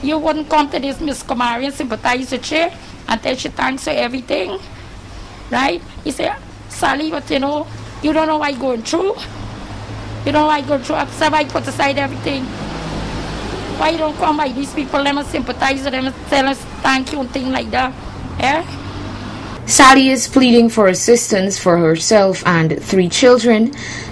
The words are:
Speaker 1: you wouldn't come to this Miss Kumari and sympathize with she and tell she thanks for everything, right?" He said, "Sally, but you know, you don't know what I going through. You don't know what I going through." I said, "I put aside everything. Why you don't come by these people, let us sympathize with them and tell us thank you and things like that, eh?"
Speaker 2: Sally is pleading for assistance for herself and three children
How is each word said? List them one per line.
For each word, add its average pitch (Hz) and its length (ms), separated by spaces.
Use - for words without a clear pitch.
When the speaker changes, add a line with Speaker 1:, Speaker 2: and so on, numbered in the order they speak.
Speaker 1:
you 294 140
wouldn't 302 320
come 302 200
to - 100
this 262 200
Miss 285 220
Kumari 240 440
and 277 80
sympathize 247 580
with 247 120
she 302 140
and 226 140
tell 254 140
she - 140
thanks 262 340
for - 80
everything, 269 680
right?" 277 300
He 302 80
said, 311 260
"Sally, 277 420
but 302 180
you 302 80
know, 294 300
you 294 100
don't 320 140
know 311 120
what 302 120
I 285 40
going 247 280
through. 359 320
You 277 60
don't 302 100
know 302 60
what 302 100
I 285 40
going 277 200
through." 302 140
I 294 100
said, - 280
"I 311 120
put 277 220
aside 277 320
everything. 269 460
Why 311 120
you 330 100
don't 302 180
come 302 200
by 302 120
these 269 240
people, 277 300
let 285 120
us 285 120
sympathize 269 560
with 277 100
them 262 140
and 262 80
tell 269 180
us 269 100
thank 262 300
you 302 80
and 247 100
things 262 240
like 240 160
that, 254 240
eh?" 294 240
Speaker 2:
Sally 269 420
is 262 180
pleading 240 420
for 214 180
assistance 196 720
for 175 180
herself 185 680
and 160 340
three 185 260
children 240 640